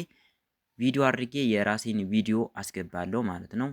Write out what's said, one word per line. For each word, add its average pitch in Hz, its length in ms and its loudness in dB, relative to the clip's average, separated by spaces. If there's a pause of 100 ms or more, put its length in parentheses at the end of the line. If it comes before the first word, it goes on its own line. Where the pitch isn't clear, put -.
(800)
ቪዲዮ 131 240 2
አድርጌ 127 320 0 (100)
የራሴን 107 600 2
ቪዲዮ 107 320 2 (180)
አስገባለሁ 92 680 -4
ማለት 90 300 -6
ነው። 123 200 -4